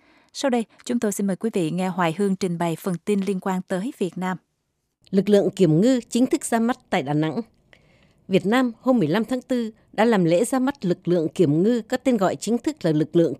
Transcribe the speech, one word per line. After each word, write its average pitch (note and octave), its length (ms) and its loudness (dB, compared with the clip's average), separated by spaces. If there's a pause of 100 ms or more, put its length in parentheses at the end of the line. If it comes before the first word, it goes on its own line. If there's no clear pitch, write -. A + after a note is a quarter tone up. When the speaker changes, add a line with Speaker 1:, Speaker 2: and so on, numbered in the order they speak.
(340)
Speaker 1:
Sau - 160 -2
đây, A#3+ 160 0 (200)
chúng A#3+ 140 -2
tôi G#3+ 120 0
xin G3+ 160 -2
mời F#3+ 80 0
quý A3+ 180 -4
vị D#3+ 180 0
nghe F3+ 160 -2
Hoài E3+ 300 0
Hương G3 180 0
trình F3 220 -4
bày E3+ 220 -2
phần F#3 160 -4 (100)
tin G#3 140 0
liên F#3+ 200 -2
quan F#3 280 -4
tới G3 300 -4
Việt F3+ 200 -4
Nam. F#3 200 -4 (760)
Speaker 2:
Lực F#3+ 180 0
lượng G3+ 260 4
kiểm D#3+ 260 4
ngư B3 180 4 (100)
chính A#3+ 160 2
thức C#4 200 -2
ra A#3 140 0
mắt A#3 180 0 (120)
tại F#3 140 0
Đà C#3 100 -2
Nẵng. D3+ 280 0 (840)
Việt F#3 180 -2
Nam A#3+ 260 0 (100)
hôm B3 180 2
mười E3 80 2
lăm G#3 180 0
tháng B3+ 160 -6
tư A#3+ 300 -4 (220)
đã G#3+ 120 2
làm G#3 200 2
lễ F3 200 2
ra C4 140 -2
mắt B3+ 260 -4
lực F3 220 -2
lượng E3+ 220 0
kiểm D#3+ 340 2
ngư, A#3 180 2
có B3 160 -6
tên B3+ 200 0
gọi F3+ 180 0
chính G#3+ 220 -4
thức D4+ 240 -4
là E3+ 100 0
lực D3+ 240 0
lượng E3 240 4